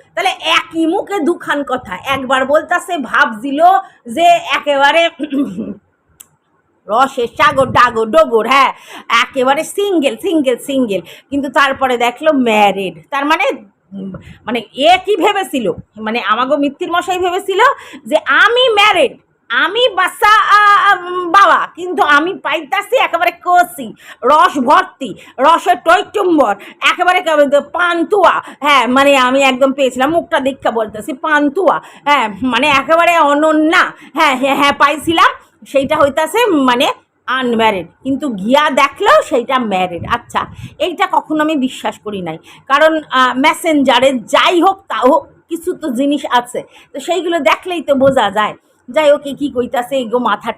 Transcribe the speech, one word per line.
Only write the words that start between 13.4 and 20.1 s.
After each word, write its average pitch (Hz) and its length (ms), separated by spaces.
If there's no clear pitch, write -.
উম, 190 200
মানে 226 160
এ 311 280
কি 403 120
ভেবেছিল, 330 560
মানে 220 220
আমাগো 240 360
মিত্তির 285 360
মশাই 359 260
ভেবেছিল 370 420
যে 247 100
আমি 415 520
ম্যারিড, 403 440
আমি 339 400
বাচ্চা, 381 440